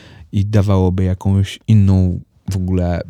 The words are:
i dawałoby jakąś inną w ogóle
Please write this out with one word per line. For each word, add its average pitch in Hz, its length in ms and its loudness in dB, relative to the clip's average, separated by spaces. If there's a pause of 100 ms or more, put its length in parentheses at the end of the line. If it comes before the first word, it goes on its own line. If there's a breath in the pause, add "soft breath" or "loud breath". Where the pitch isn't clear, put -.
(320 loud breath)
i 98 140 -2
dawałoby 98 580 2
jakąś 95 640 -2
inną 95 520 2 (320)
w 98 40 -4
ogóle 90 540 -2